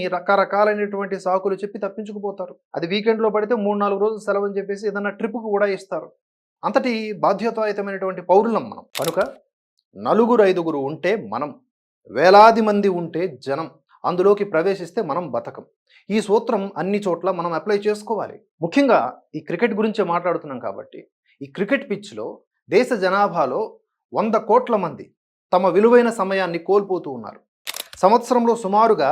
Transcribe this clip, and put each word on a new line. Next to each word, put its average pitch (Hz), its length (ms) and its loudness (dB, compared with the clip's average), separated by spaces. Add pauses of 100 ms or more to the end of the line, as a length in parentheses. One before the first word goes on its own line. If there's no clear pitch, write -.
రకరకాలైనటువంటి 196 1120 0
సాకులు 185 360 -2
చెప్పి 202 240 -10
తప్పించుకుపోతారు. 202 760 -10 (200)
అది 156 140 -4
వీకెండ్లో 220 420 0
పడితే 208 260 0
మూడు 208 240 -2
నాలుగు 196 240 0
రోజులు 214 220 -2
సెలవు 202 220 -2
అని 196 100 -6
చెప్పేసి 196 300 -6
ఏదన్నా 202 240 -4
ట్రిప్‌కు 220 380 -8
కూడా 202 180 2
ఇస్తారు. 185 420 -6 (540)
అంతటి 226 300 0 (280)
బాధ్యతాయుతమైనటువంటి 196 1000 -2
పౌరులం 196 460 4
మనం. - 160 -16 (100)
కనుక 165 240 -2 (760)
నలుగురు 208 480 4
ఐదుగురు 165 440 0
ఉంటే 160 260 -2 (140)
మనం, 123 240 -6 (580)
వేలాది 202 520 8
మంది 202 320 2
ఉంటే 170 300 -4 (180)
జనం, 139 280 -6 (340)
అందులోకి 190 420 2
ప్రవేశిస్తే 185 560 -2
మనం 180 300 -4
బతకం. - 340 -8 (440)
ఈ 214 120 0
సూత్రం 220 400 0 (160)
అన్ని 190 240 -2
చోట్ల 175 300 -2
మనం 170 220 -4
అప్లై 208 240 -2
చేసుకోవాలి. 208 600 -4 (240)
ముఖ్యంగా 208 380 2 (340)
ఈ 151 60 -10
క్రికెట్ 175 360 -2
గురించే 214 280 -2
మాట్లాడుతున్నాం 165 560 -4
కాబట్టి 110 400 -12 (420)
ఈ 139 60 -12
క్రికెట్ 202 400 -4
పిచ్‌లో 117 380 -10 (440)
దేశ 240 240 2
జనాభాలో 185 640 0 (540)
వంద 190 280 0
కోట్ల 240 340 0
మంది 170 300 -6 (480)
తమ 190 140 4
విలువైన 233 420 6
సమయాన్ని 190 500 -2
కోల్పోతూ 185 520 -2
ఉన్నారు. 117 280 -14 (580)
సంవత్సరంలో 233 580 4
సుమారుగా 196 560 2